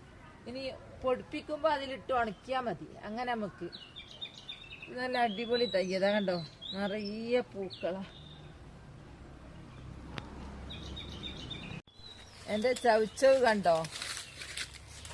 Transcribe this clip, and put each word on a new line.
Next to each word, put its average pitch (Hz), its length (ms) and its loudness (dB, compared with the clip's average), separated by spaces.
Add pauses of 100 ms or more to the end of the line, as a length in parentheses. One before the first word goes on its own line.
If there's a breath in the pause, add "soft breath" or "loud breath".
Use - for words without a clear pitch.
(500)
ഇനി 262 140 -6 (400)
പൊടിപ്പിക്കുമ്പോ 302 720 0
അതിലിട്ട് 269 360 -2 (100)
ഉണക്കിയാ 240 460 -2
മതി. 160 200 -4 (200)
അങ്ങനെ 247 260 -2
നമുക്ക് 202 340 -4 (1200)
ഇത് 247 160 -10
നല്ല 254 140 0 (100)
അടിപൊളി 233 480 2
തയ്യതാ, 190 400 4
കണ്ടോ, 185 220 4 (360)
നിറയെ 214 680 0 (100)
പൂക്കളാ. 190 520 -4 (4000)
എന്റെ 220 180 4 (140)
ചൗച്ചൗ 226 480 8 (140)
കണ്ടോ, 190 280 8 (1400)